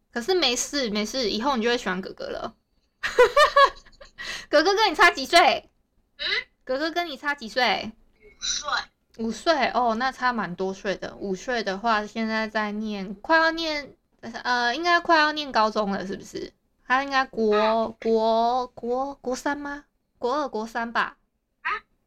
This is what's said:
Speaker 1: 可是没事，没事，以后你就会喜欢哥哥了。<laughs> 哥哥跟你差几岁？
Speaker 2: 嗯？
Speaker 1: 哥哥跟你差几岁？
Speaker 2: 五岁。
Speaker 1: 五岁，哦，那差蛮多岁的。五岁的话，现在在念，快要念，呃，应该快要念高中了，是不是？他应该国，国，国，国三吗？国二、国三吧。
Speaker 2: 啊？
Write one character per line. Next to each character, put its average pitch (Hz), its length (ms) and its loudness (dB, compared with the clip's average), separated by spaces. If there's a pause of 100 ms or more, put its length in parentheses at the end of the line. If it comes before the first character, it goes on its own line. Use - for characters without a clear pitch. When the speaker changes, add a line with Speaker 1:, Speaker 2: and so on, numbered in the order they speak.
(120)
Speaker 1:
可 240 80 -6
是 349 140 0
没 262 220 2
事， 262 340 -4
没 214 160 -2
事， 240 240 -2
以 214 100 -2
后 269 160 0
你 220 60 -2
就 233 60 0
会 247 100 0
喜 254 80 -6
欢 185 140 -4
哥 - 120 -12
哥 - 120 -12
了。 - 300 -10 (480)
<laughs> - 1500 2
哥 302 160 6
哥 392 100 4
跟 415 160 4
你 311 40 -4
差 - 140 8
几 285 160 0
岁？ 330 460 4 (480)
Speaker 2:
嗯？ 285 60 -10 (400)
Speaker 1:
哥 262 140 -4
哥 320 120 -2
跟 349 160 -4
你 285 100 -10
差 285 160 -6
几 233 160 -8
岁？ 220 440 -2 (460)
Speaker 2:
五 - 40 -16
岁。 - 260 -6 (500)
Speaker 1:
五 226 140 -4
岁， 302 420 0
哦， 233 220 2
那 262 160 -2
差 254 200 -2
蛮 185 220 -4
多 190 180 -4
岁 190 240 -4
的。 - 200 -10
五 196 180 -6
岁 226 280 -4
的 190 160 -4
话， 214 280 0
现 220 220 -6
在 220 180 -2
在 214 260 -4
念， 208 420 -8
快 320 220 0
要 320 140 4
念， 311 460 -6 (240)
呃， 240 540 -2
应 311 80 -4
该 349 180 4
快 339 180 4
要 302 140 4
念 294 180 -6
高 220 200 2
中 214 200 -2
了， 196 160 -4
是 - 100 -8
不 - 60 -14
是？ - 300 -12 (340)
他 262 160 2
应 277 80 -6
该 269 140 2
国， 220 680 2 (100)
国， 226 680 2
国， 262 480 -4
国 254 180 -6
三 285 240 -4
吗？ 285 260 -12 (340)
国 240 180 -2
二、 294 120 -4
国 220 180 -6
三 233 260 -6
吧。 - 240 -2 (460)
Speaker 2:
啊？ - 80 -6 (360)